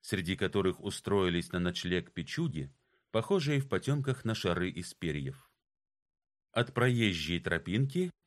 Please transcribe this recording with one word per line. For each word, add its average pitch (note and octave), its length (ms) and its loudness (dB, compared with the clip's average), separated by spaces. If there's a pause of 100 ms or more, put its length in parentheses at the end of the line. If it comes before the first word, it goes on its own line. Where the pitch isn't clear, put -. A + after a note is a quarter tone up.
среди F#2+ 360 -2
которых F#2 460 0
устроились F#2 680 0
на F2+ 80 -2
ночлег F2 520 -2
печуги, E2 600 -6 (380)
похожие C#3+ 500 2
в C3+ 80 -6
потемках C3+ 560 0
на A2 100 0
шары F2+ 360 0
из - 240 -10
перьев. D2 560 -6 (1000)
От A#2 220 -2
проезжей G2+ 640 2
тропинки C3 720 0 (160)